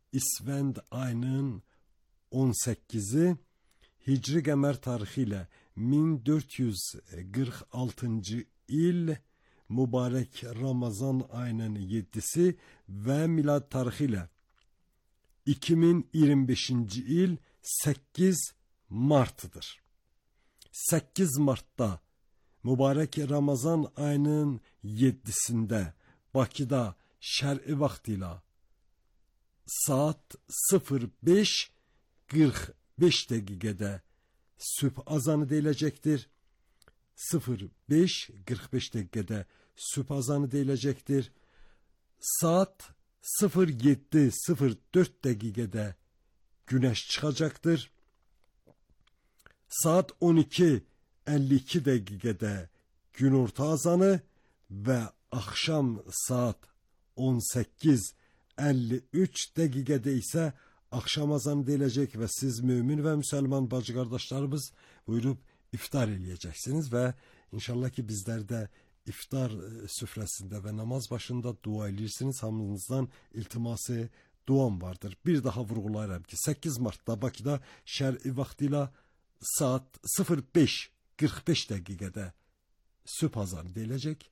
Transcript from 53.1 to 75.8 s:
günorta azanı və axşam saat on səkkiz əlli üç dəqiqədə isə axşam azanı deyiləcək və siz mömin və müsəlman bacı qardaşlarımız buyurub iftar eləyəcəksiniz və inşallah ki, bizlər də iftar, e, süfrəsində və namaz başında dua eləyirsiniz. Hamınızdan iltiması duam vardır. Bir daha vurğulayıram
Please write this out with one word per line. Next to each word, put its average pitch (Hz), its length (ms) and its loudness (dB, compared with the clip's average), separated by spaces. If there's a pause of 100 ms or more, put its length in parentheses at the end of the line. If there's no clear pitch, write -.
günorta 135 560 2
azanı 180 400 6 (560)
və 107 300 0 (300)
axşam 127 680 -2 (160)
saat 123 480 -2 (580)
on 127 220 2
səkkiz 123 720 2 (460)
əlli 131 440 0 (100)
üç - 360 0 (100)
dəqiqədə 139 640 0
isə 160 320 -2 (400)
axşam 147 420 -2
azanı 143 340 0
deyiləcək 135 520 0
və 113 100 -2
siz 127 320 -4
mömin 127 400 2
və 156 160 2
müsəlman 135 540 0
bacı 120 260 -4
qardaşlarımız 131 760 -4 (360)
buyurub 117 320 0 (340)
iftar 117 380 -2
eləyəcəksiniz 95 800 -6
və 123 200 0 (400)
inşallah 123 360 -4
ki, 127 160 -6
bizlər 107 400 -6
də 110 220 -6 (420)
iftar, 131 420 -4
e, 107 380 -12
süfrəsində 101 760 -8
və 104 120 -8
namaz 117 360 -6
başında 120 520 -6
dua 107 260 -4
eləyirsiniz. 110 540 -6
Hamınızdan 110 640 -4 (240)
iltiması 117 760 -6 (380)
duam 127 340 2
vardır. 90 440 -10
Bir 151 180 2
daha 117 200 -2
vurğulayıram 107 600 -6